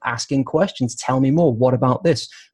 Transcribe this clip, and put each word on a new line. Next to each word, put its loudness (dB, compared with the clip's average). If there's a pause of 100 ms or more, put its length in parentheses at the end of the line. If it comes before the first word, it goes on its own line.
asking -2
questions. -2
"Tell -2
me 2
more. 2
What 2
about 0
this? 0 (260)